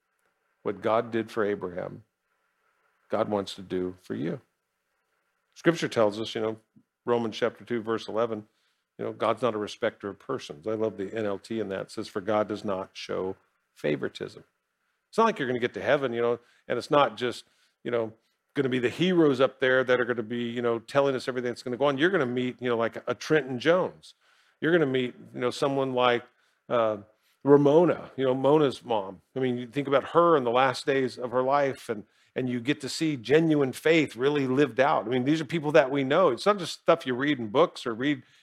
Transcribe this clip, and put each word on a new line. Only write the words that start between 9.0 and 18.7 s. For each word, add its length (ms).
know, 80
God's 300
not 120
a 40
respecter 500
of 100
persons. 480
I 60
love 240
the 180
N 100
L 140
T 220
in 80
that. 140
It 100
says, 160
"For 120
God 280
does 160
not 300
show 420
favoritism." 640
It's 100
not 60
like 140
you're 80
gonna 140
get 140
to 80
heaven, 300
you 80
know, 200
and 120
it's 120
not 260
just, 280
you 80
know, 200
gonna 140
be 120